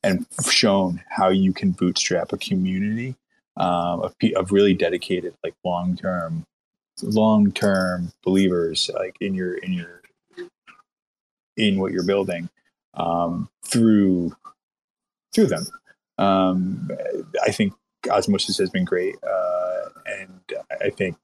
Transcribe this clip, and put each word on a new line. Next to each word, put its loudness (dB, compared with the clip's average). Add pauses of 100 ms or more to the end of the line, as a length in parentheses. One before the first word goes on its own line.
and 0 (240)
shown 2
how 2
you 4
can 0
bootstrap 0
a -4
community, -2 (420)
um, 0
of -6
pe-, 2
of -2
really 6
dedicated, -2 (100)
like, -8 (100)
long-term, -4 (560)
long-term 2 (100)
believers, 2
like, -6
in -2
your, -4
in -6
your, -8 (1600)
in 2
what -2
you're -2
building, 0 (460)
um, -2 (160)
through, 4 (1000)
through 6
them. -2 (540)
Um, 2 (540)
I 2
think 0 (360)
Osmosis 0
has 0
been -2
great, -2
uh, -4 (160)
and -12 (420)
I 0
think -4